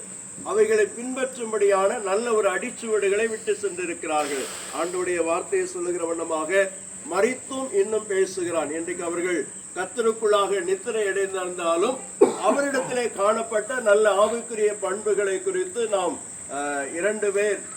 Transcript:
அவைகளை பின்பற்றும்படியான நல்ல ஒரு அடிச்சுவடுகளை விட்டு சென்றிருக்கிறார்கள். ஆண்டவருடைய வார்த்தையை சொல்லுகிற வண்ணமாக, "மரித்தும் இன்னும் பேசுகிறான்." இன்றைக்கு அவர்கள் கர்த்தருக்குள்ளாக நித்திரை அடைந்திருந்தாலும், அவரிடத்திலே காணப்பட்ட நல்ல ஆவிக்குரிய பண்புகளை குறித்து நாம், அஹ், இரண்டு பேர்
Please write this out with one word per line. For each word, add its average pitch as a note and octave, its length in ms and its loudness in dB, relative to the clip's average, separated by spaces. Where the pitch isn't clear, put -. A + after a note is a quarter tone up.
அவைகளை G#3 400 4
பின்பற்றும்படியான A3 1160 0
நல்ல G#3+ 300 0
ஒரு G3+ 180 4
அடிச்சுவடுகளை G#3+ 760 0
விட்டு G#3 340 -2
சென்றிருக்கிறார்கள். D#3+ 800 -2
ஆண்டவருடைய F3 500 -2
வார்த்தையை F3+ 420 0
சொல்லுகிற F3 380 -4
வண்ணமாக, E3 680 0
"மரித்தும் B3+ 680 -2
இன்னும் G#3 320 2
பேசுகிறான்." F3 680 0
இன்றைக்கு E3+ 320 -4
அவர்கள் E3+ 360 -2
கர்த்தருக்குள்ளாக G#3 880 2
நித்திரை G3+ 440 0
அடைந்திருந்தாலும், F#3 920 0
அவரிடத்திலே C4 960 2
காணப்பட்ட G#3+ 680 0
நல்ல G#3 460 6
ஆவிக்குரிய A3 540 0
பண்புகளை G3 600 0
குறித்து F#3 460 -2
நாம், F3+ 300 0
அஹ், C#3+ 420 -4
இரண்டு G#3 380 0
பேர் G3+ 260 2